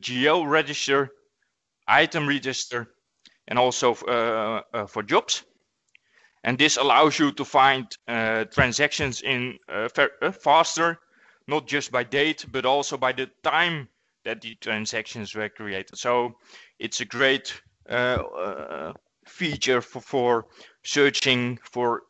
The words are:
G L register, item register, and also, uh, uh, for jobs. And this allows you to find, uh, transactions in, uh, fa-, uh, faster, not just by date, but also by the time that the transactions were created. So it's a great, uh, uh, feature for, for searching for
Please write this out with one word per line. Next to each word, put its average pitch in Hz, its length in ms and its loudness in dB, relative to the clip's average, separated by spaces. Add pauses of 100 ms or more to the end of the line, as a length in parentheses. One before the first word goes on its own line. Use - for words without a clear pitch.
G 123 260 -2
L 160 200 4
register, 139 640 0 (760)
item 151 400 4
register, 123 680 -4 (540)
and 120 100 0
also, 123 360 2 (120)
uh, 113 560 -2 (120)
uh, 107 120 -4
for 107 160 -6
jobs. 139 420 0 (1000)
And 127 140 0
this 151 180 4
allows 139 420 4
you 143 140 2
to 139 120 -8
find, 131 420 2 (200)
uh, 113 380 -2
transactions 135 800 -2
in, 127 360 -4 (120)
uh, 107 180 -4
fa-, 143 220 0 (100)
uh, 160 100 0
faster, 165 680 2 (480)
not 139 200 -2
just 143 240 -4
by 123 140 -2
date, 143 480 -2
but 127 140 -2
also 139 320 0
by 127 140 0
the 127 180 -6 (120)
time 156 460 0 (360)
that 110 180 -6
the 113 140 -14
transactions 107 800 -6
were 107 140 -4
created. 98 480 -10
So 123 400 0 (420)
it's 110 220 -6
a 120 60 -6
great, 135 560 -2 (260)
uh, 123 340 0
uh, 76 720 -8 (320)
feature 131 560 -2
for, 120 200 -12
for 120 460 0 (360)
searching 127 800 2
for 120 480 -2